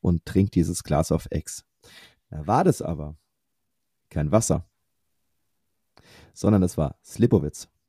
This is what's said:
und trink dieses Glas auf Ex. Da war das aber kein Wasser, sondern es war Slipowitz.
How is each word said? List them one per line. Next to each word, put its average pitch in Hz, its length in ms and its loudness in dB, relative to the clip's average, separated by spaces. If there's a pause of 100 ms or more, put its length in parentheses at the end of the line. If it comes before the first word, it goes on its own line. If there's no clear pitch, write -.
und 87 240 0
trink 95 260 2
dieses 85 320 -2
Glas 76 280 0
auf 80 200 -2
Ex. - 340 -8 (640)
Da 76 180 -10
war 123 160 2
das 180 180 2
aber 76 340 -8 (920)
kein 135 220 -2
Wasser, 80 340 2 (1700)
sondern 101 300 2
es 90 140 -2
war 73 260 -2
Slipowitz. 90 640 0 (220)